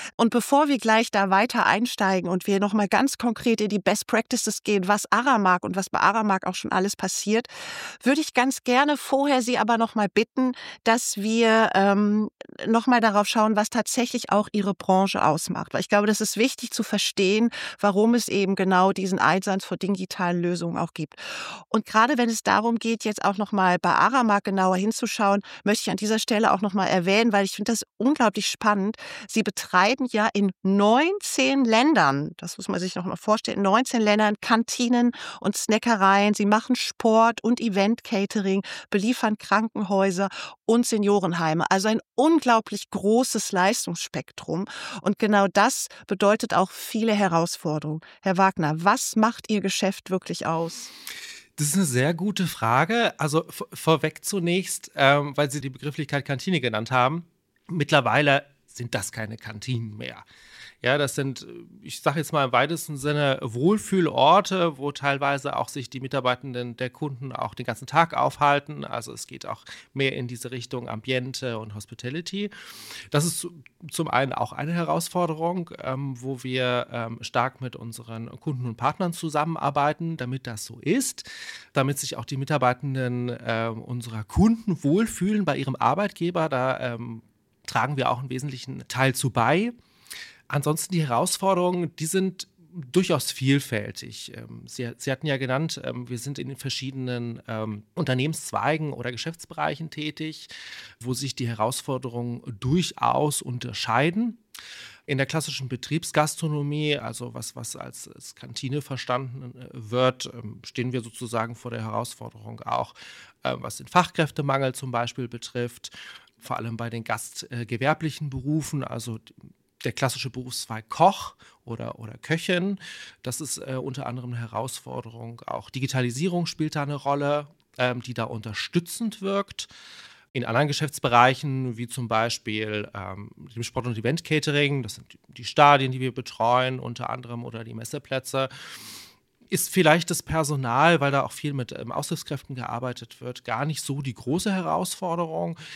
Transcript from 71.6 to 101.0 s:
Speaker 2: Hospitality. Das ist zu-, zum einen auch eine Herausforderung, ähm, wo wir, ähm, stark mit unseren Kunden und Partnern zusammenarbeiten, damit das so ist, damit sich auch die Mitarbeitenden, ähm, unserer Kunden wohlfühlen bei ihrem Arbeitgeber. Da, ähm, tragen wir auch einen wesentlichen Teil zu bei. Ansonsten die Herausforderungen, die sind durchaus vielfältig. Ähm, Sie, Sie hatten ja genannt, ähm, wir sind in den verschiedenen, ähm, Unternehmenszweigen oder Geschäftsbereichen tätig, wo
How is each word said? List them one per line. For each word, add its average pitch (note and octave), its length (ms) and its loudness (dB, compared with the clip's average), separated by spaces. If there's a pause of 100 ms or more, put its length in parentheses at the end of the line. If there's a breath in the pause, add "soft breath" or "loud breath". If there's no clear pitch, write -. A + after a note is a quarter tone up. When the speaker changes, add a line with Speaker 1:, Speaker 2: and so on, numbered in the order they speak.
Speaker 2:
Hospitality. E3+ 760 -8 (640 loud breath)
Das D3 140 2
ist - 140 -2
zu-, F3 140 -8 (380)
zum E3 160 -4
einen C3 260 2
auch - 200 -4
eine D3+ 180 -6
Herausforderung, E3+ 960 -2 (140)
ähm, C3 360 -6
wo B2+ 220 -8
wir, B2+ 500 0
ähm, A#2 300 -8
stark B2 400 -2
mit B2+ 140 -8
unseren A2+ 640 -12
Kunden B2+ 260 -6
und A2+ 120 -8
Partnern E3+ 360 -2
zusammenarbeiten, D3+ 1040 -2
damit C3 300 -8
das A2+ 180 -10
so A2+ 140 -16
ist, - 500 0 (440 loud breath)
damit C#3 260 2
sich - 180 -8
auch A#2 80 -8
die C3+ 120 -8
Mitarbeitenden, B2+ 1080 0
ähm, A2+ 380 -2
unserer A2+ 400 -8
Kunden G#3+ 600 2
wohlfühlen G3+ 600 2
bei C#3 120 0
ihrem C3 180 -4
Arbeitgeber. E3+ 760 0
Da, B2+ 460 -2
ähm, A#2 260 -12 (440)
tragen C3 320 0
wir B2 120 2
auch A#2+ 100 0
einen C3+ 100 -8
wesentlichen C3 580 -8
Teil C3 280 2
zu C3+ 140 -2
bei. D#3 420 2 (760 loud breath)
Ansonsten D3+ 460 -2
die D#3 140 2
Herausforderungen, F3+ 880 0
die D#3 100 -6
sind F#3+ 420 -2 (260)
durchaus D#3+ 580 0
vielfältig. A#2+ 1040 -2
Ähm, A#2 300 -16
Sie, A#2+ 320 -10
Sie - 140 -4
hatten C3+ 160 -4
ja C#3 100 0
genannt, C3+ 460 -2
ähm, B2 260 -8
wir B2 80 -6
sind C#3 220 -10
in C3 80 -8
den C3+ 100 -10
verschiedenen, B2+ 920 -6
ähm, G#2+ 360 -6 (120)
Unternehmenszweigen C#3 1000 -2
oder A#2+ 180 -8
Geschäftsbereichen D3+ 800 -6
tätig, D#3 580 -10 (520 loud breath)
wo B2 140 -4